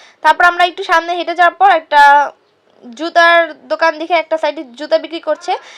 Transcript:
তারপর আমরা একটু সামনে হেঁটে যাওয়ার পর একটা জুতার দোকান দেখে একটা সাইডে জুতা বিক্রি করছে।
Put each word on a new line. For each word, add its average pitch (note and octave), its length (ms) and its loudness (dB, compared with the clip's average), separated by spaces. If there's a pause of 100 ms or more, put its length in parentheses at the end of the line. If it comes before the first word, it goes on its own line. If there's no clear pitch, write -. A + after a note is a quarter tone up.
(220)
তারপর D#4 220 2
আমরা F4 220 2
একটু F4+ 180 -8
সামনে E4+ 300 -2
হেঁটে E4+ 220 -6
যাওয়ার E4+ 180 2
পর F#4+ 160 2
একটা D4 640 2 (640)
জুতার E4 760 0
দোকান D#4 320 -4
দেখে E4+ 140 -6
একটা D#4+ 240 -4
সাইডে D4+ 260 -6
জুতা C#4 340 -6
বিক্রি D#4 220 -10
করছে। D#4 380 -6 (200)